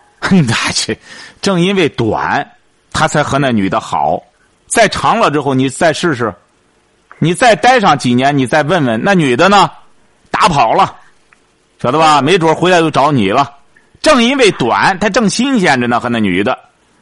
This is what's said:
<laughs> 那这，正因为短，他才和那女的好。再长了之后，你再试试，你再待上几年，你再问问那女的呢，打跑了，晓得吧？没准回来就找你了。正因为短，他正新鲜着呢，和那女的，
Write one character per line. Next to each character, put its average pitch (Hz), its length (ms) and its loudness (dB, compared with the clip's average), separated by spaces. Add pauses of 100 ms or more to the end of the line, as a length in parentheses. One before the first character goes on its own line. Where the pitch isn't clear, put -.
<laughs> - 140 -20 (120)
那 143 420 0
这， - 240 -6 (420)
正 185 220 -2
因 196 140 0
为 175 140 2
短， 101 560 -4 (460)
他 156 160 -2
才 151 160 -2
和 127 140 -4
那 139 140 -2
女 98 180 0
的 - 100 -2
好。 78 420 -4 (440)
再 220 220 2
长 180 320 -2
了 196 100 2
之 147 100 -2
后， 139 140 -2
你 131 160 0
再 160 240 0
试 170 220 -2
试， 110 180 -4 (840)
你 160 140 0
再 220 220 4
待 254 240 2
上 170 180 2
几 120 160 -2
年， 135 220 0
你 131 100 0
再 151 180 0
问 160 200 0
问 113 180 -2
那 196 120 0
女 139 240 2
的 170 100 2
呢， 190 220 4 (640)
打 190 180 0
跑 131 240 0
了， 170 200 0 (840)
晓 120 120 -2
得 143 60 0
吧？ 151 240 4
没 165 160 2
准 160 160 0
回 165 160 0
来 180 100 4
就 160 100 0
找 143 220 0
你 107 180 0
了。 131 200 0 (520)
正 294 200 4
因 240 160 0
为 226 160 4
短， 123 460 0
他 214 100 -2
正 208 200 -2
新 262 300 -2
鲜 147 200 0
着 120 80 -2
呢， 120 120 0
和 120 100 -6
那 120 100 -2
女 98 240 0
的， 127 140 -2 (440)